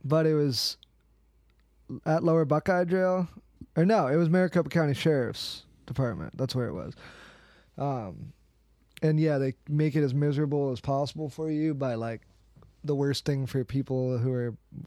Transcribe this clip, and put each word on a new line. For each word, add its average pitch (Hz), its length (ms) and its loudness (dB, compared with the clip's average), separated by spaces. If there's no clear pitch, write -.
but 156 240 2
it 156 80 4
was 147 420 0
at 160 180 2
Lower 165 220 4
Buckeye 165 380 2
Jail. 185 440 0
Or 160 100 4
no, 190 220 4
it 135 80 2
was 165 140 4
Maricopa 175 400 2
County 151 260 2
Sheriff's - 680 -2
Department. 117 520 -4
That's 131 180 -2
where 123 120 -2
it - 60 -6
was. 82 200 -10
Um, 117 560 -6
and 156 180 2
yeah, 156 180 2
they 135 160 0
make 147 260 0
it 156 80 2
as 131 100 0
miserable 143 580 0
as 120 100 -6
possible 143 480 -4
for 160 220 -6
you 151 220 0
by, 131 220 -2
like, 113 260 -6
the 147 120 0
worst 139 300 0
thing 139 200 0
for 127 180 -2
people 127 540 -2
who 123 140 0
are 120 240 -4